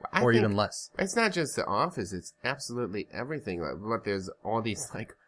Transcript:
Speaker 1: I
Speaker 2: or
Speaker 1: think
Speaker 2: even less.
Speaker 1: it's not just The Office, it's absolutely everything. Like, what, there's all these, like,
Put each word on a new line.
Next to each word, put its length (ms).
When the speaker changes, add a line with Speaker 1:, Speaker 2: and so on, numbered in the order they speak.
Speaker 1:
I 100
Speaker 2:
or 100
Speaker 1:
think 120
Speaker 2:
even 120
less. 420
Speaker 1:
it's 180
not 160
just 240
The 100
Office, 460
it's 220
absolutely 680
everything. 500
Like, 180
what, 240
there's 240
all 160
these, 320
like, 220